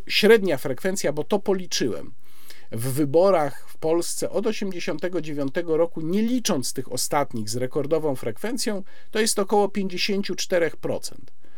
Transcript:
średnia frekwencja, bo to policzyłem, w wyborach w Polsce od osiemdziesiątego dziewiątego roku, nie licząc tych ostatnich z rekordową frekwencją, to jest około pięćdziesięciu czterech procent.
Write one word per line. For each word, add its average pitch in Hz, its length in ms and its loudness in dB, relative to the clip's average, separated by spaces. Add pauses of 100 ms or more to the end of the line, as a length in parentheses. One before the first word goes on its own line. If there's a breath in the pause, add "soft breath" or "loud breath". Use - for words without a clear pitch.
średnia 196 500 6
frekwencja, 160 560 0
bo 147 100 -2
to 208 160 2
policzyłem, 180 760 -2 (580 loud breath)
w 117 220 -2
wyborach 156 760 4
w - 80 -6
Polsce 165 520 0
od 214 180 0
osiemdziesiątego 180 760 -2
dziewiątego 151 560 -2
roku, 165 240 2
nie 180 200 2
licząc 220 520 0
tych - 180 -4
ostatnich 127 580 0
z 113 60 -2
rekordową 143 600 0
frekwencją, 208 680 -2 (280 soft breath)
to 214 80 0
jest 220 200 2
około 202 300 4
pięćdziesięciu 190 680 -2
czterech 170 420 0
procent. - 540 -2 (260 soft breath)